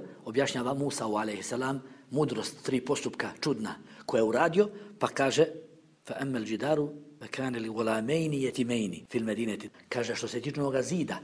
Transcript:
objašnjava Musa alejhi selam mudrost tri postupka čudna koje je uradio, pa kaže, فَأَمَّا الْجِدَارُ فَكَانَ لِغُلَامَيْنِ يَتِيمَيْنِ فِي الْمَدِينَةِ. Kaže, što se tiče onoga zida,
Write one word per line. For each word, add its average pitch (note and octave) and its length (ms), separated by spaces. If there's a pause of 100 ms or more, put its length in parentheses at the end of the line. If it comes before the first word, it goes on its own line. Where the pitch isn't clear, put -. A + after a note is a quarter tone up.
(240)
objašnjava B2+ 500
Musa C#3 320
alejhi G#2+ 360
selam C3 400 (280)
mudrost B2 540
tri C3 160
postupka B2 500 (100)
čudna A#2 340 (320)
koje B2 120
je A2+ 40
uradio, D#3+ 460 (300)
pa D#3 100
kaže, C#3 380 (600)
فَأَمَّا C3+ 320
الْجِدَارُ B2+ 500 (320)
فَكَانَ C3 360
لِغُلَامَيْنِ A2+ 760
يَتِيمَيْنِ A#2+ 760
فِي B2 100
الْمَدِينَةِ. G#2+ 500 (200)
Kaže, A#2+ 260
što A2 140
se A#2+ 120
tiče C#3+ 200
onoga C3+ 220
zida, B2 420